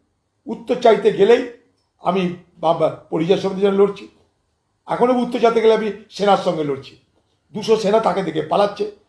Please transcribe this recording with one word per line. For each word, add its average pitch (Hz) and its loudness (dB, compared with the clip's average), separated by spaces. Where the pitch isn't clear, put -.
উত্তর 226 -6
চাইতে 220 4
গেলেই 233 6
আমি 185 -2
বা-, 165 0
বা-, 143 -2
পরিযায়ী 170 0
শ্রমিকদের 190 -2
জন্য 196 2
লড়ছি, 196 -2
এখনও 240 0
উত্তর 240 -6
চাইতে 226 2
গেলে 220 4
আমি 220 -4
সেনার 190 0
সঙ্গে 160 -2
লড়ছি। 139 -8
দুশো 208 -2
সেনা 202 2
তাকে 196 0
দেখে 156 -4
পালাচ্ছে। 202 -2